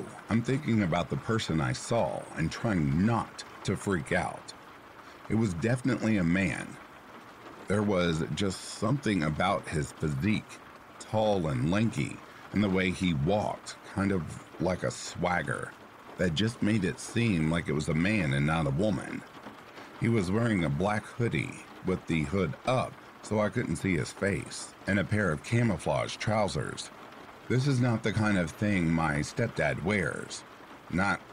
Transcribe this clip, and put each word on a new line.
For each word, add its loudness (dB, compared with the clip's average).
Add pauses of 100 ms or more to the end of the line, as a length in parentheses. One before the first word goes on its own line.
(300)
I'm 4
thinking 2
about 2
the -2
person 0
I 2
saw 0 (140)
and -2
trying 2
not 0 (180)
to 0
freak 0
out. -2 (800)
It 2
was 2
definitely 2
a 4
man. 2 (1000)
There 4
was 4 (100)
just 0
something 0
about 0
his -2
physique, 0 (400)
tall 2
and 0
lanky, 0 (340)
and 2
the 4
way 4
he 2
walked, 0 (160)
kind 2
of 0 (380)
like 0
a 0
swagger, -2 (460)
that 2
just 0
made 4
it 0
seem 2
like 0
it 0
was 0
a 2
man 2
and 2
not 2
a 0
woman. 0 (800)
He 4
was 2
wearing 2
a 2
black 0
hoodie -2 (220)
with 0
the 2
hood 0 (120)
up, 0 (300)
so 0
I 2
couldn't -2
see 2
his 0
face, -4 (140)
and 4
a 2
pair 2
of -2
camouflage 2
trousers. 0 (600)
This 2
is 4
not 2
the 0
kind 2
of 2
thing 2
my 2
stepdad 0
wears, -2 (460)
not 2 (120)